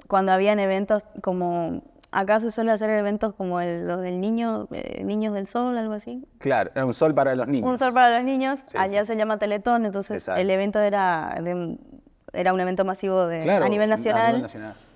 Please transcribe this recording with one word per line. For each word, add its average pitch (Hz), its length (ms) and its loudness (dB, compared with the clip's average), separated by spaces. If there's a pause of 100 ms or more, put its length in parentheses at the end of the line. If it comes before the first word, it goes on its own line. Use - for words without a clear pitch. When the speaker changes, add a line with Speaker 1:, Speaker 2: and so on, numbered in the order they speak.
Speaker 1:
cuando 190 240 4
habían 202 280 4
eventos 196 420 0 (180)
como 175 600 -2 (320)
acá 202 260 2
se 226 100 -2
suele 226 200 -2
hacer 214 200 0
eventos 208 440 0
como 180 260 -4
el, 175 280 -4
los 180 120 -4
del 180 200 -4
niño, 226 520 -2
eh, - 320 -10
Niños 214 300 -2
del 196 120 -4
Sol, 247 300 -2
algo 220 180 -4
así. 240 300 -12 (140)
Speaker 2:
Claro, 117 360 0
era 131 120 0
un 120 80 0
sol 156 200 2
para 135 200 4
los 123 140 0
niños. 180 220 0
Speaker 1:
Un 247 80 -2
sol 254 140 0
para 240 240 6
los 247 80 0
niños, 269 440 0
Speaker 2:
Sí, - 100 -8
Speaker 1:
allá 202 260 2
Speaker 2:
sí. 214 40 -12
Speaker 1:
se 226 80 -2
llama 214 220 0
Teletón, 214 460 0
entonces 196 340 -4
Speaker 2:
Exacto. 185 220 -2
Speaker 1:
el 190 100 2
evento 196 300 2
era 190 640 0
de, 175 340 -4 (560)
era 180 200 0
un 185 80 2
evento 185 240 0
masivo 185 420 0
de, 165 160 -4
Speaker 2:
Claro, 180 220 2
Speaker 1:
a 190 40 2
nivel 214 240 2
Speaker 2:
a 220 40 2
nivel 226 160 -4
Speaker 1:
nacional. 233 300 2
Speaker 2:
nacional. 107 320 -12 (220)